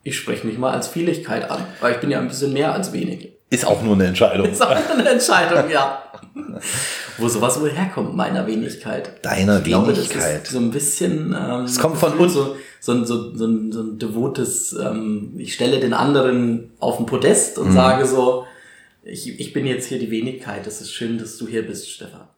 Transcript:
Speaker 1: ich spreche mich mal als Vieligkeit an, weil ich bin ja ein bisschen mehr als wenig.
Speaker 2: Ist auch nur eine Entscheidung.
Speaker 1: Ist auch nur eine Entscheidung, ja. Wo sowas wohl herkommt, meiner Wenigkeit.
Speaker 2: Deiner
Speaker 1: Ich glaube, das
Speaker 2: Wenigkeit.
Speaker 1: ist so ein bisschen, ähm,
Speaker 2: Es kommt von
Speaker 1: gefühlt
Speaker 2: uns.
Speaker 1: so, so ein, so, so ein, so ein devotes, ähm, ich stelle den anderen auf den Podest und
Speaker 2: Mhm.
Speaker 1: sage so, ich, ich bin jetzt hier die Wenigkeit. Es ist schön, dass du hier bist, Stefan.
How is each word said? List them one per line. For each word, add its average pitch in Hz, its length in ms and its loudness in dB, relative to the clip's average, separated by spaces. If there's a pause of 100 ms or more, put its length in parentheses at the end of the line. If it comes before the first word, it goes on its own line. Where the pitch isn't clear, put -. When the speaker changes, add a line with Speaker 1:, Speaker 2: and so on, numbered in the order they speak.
Speaker 1:
ich 135 140 -6
spreche - 280 -6
mich 113 140 -4
mal 131 140 0
als - 140 -4
Vieligkeit 165 640 -4
an, 175 140 -4 (180)
weil 123 140 2
ich - 40 -6
bin 143 120 0
ja 127 80 0
ein 123 80 -2
bisschen 139 260 -2
mehr 151 200 0
als 190 200 -4
wenig. - 380 -6 (180)
Speaker 2:
Ist 120 160 0
auch 104 160 2
nur 107 140 4
eine 95 100 6
Entscheidung. 92 420 4
Speaker 1:
Ist - 140 2
auch - 80 4
nur - 300 2
eine 269 100 4
Entscheidung, 175 600 4
ja. 135 320 0 (1120)
Wo 113 120 0
sowas 120 320 2
wohl 151 100 0
herkommt, 160 440 -4
meiner 95 300 -2
Wenigkeit. - 800 -6
Speaker 2:
Deiner 104 340 4
Speaker 1:
Ich - 40 -2
glaube, 214 300 4
das - 160 0
Speaker 2:
Wenigkeit. 151 340 -2
Speaker 1:
ist - 80 -10
so 127 80 -2
ein 117 120 2
bisschen, 165 680 -2
ähm, 127 240 -4
Speaker 2:
Es - 160 -2
kommt 160 180 2
von 160 200 4
Speaker 1:
gefühlt 175 120 8
Speaker 2:
uns. - 40 0
Speaker 1:
so, 139 220 0 (260)
so - 100 -2
ein, 120 140 2
so, 120 300 -4
so 110 100 -2
ein, 110 260 0
so 110 100 -6
ein 110 180 -8
devotes, 117 760 -2
ähm, 107 640 -4
ich - 160 -10
stelle 127 260 2
den 127 140 2
anderen 127 880 2
auf - 180 -2
den 117 80 0
Podest - 520 2
und 95 120 0
Speaker 2:
Mhm. 92 40 8
Speaker 1:
sage 131 320 6
so, 127 400 2 (580)
ich, - 360 -12
ich - 140 -10
bin 135 120 -2
jetzt 127 220 -2
hier 131 120 -4
die 113 120 -4
Wenigkeit. 113 560 -6
Es - 140 -12
ist - 100 -12
schön, 117 260 -4
dass - 200 -10
du 117 100 -10
hier 113 180 -4
bist, - 240 -10
Stefan. - 380 -18 (100)